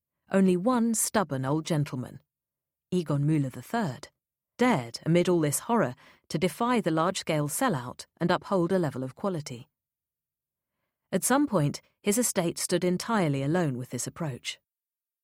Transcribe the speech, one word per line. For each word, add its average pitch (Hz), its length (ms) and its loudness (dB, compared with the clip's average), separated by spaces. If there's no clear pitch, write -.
only 190 240 6
one 233 380 2
stubborn 139 520 -2
old 151 200 0
gentleman, 147 560 -2
Egon 151 340 0
Müller 147 260 2
the 127 100 -12
third, 180 460 -6
dared, 165 480 2
amid 175 220 4
all 175 140 4
this 147 180 0
horror, 175 360 0
to - 120 -4
defy 233 420 0
the 175 80 0
large-scale 160 580 0
sellout 143 600 -4
and 170 120 2
uphold 175 400 0
a 190 80 2
level 131 240 -2
of 131 120 -8
quality. 147 520 -8
At 196 120 0
some 285 220 2
point, 160 380 0
his 208 160 0
estate 185 400 0
stood 175 260 0
entirely 175 600 0
alone 147 340 0
with 127 140 -10
this - 160 -6
approach. - 500 -8